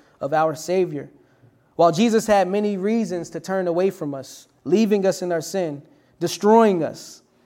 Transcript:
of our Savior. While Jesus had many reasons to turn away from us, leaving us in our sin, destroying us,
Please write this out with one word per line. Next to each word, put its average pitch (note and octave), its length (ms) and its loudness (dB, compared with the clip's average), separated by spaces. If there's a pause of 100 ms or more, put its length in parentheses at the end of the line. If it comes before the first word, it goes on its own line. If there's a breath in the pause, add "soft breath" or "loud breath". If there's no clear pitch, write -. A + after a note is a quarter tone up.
(200 soft breath)
of C#3 120 -6
our D#3 220 0
Savior. D#3+ 560 -4 (640 soft breath)
While E3 180 4
Jesus A3 340 2
had G3+ 220 2
many G#3 280 -2
reasons F#3 540 -4
to E3 100 -12
turn F#3+ 260 -4
away F3+ 240 0
from D3+ 240 -8
us, - 340 -18 (160)
leaving G3 400 2
us F#3+ 180 0
in F3+ 100 -4
our E3 100 -2
sin, D#3 400 -6 (380 soft breath)
destroying G3+ 640 4
us, - 400 -10 (240 soft breath)